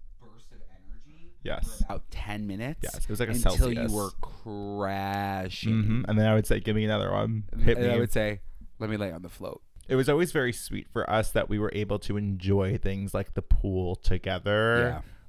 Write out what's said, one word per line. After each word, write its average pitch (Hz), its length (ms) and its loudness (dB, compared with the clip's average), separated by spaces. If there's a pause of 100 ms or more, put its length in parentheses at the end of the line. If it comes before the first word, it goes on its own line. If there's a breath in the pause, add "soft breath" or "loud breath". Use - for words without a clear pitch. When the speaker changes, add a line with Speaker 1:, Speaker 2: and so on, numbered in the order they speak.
(220)
Speaker 1:
burst - 300 -18
of - 80 -18 (180)
energy - 540 -12 (100)
Speaker 2:
Yes. - 380 -4
Speaker 1:
for - 60 4
about - 260 -6
ten 104 340 -6
minutes 110 380 -6
Speaker 2:
Yes, - 140 -6
it - 120 0
was 104 100 -4
like 113 100 0
a - 20 -2
Speaker 1:
until - 260 4
Speaker 2:
Celsius. 117 340 2
Speaker 1:
you 104 60 0
were 98 140 -2 (100)
crashing. 98 1500 -4
Speaker 2:
Mm-hmm. 110 340 2
And 110 120 2
then 107 80 6
I 110 80 6
would 107 100 4
say, 104 140 4
"Give 107 160 -2
me 107 100 0
another 104 260 0
one. 107 340 0 (180)
Hit 113 140 10
Speaker 1:
And 120 100 2
Speaker 2:
me." 120 60 2
Speaker 1:
I 120 40 2
would 120 140 0
say, 107 300 0 (360)
"Let 110 140 -4
me 107 60 -2
lay 98 140 -4
on 87 120 -12
the 87 60 -12
float." - 340 -12 (240)
Speaker 2:
It 131 80 0
was 131 140 4
always 156 220 2
very 123 220 0
sweet - 340 -8
for - 220 -4
us 107 220 2
that - 180 0
we 107 80 0
were 104 160 0
able 104 260 -2
to 104 180 -2
enjoy 98 600 2
things 98 360 -2
like 98 220 -4
the - 80 -2
pool 92 520 4
together, 101 840 2 (180)
Speaker 1:
Yeah. - 60 -8 (280 soft breath)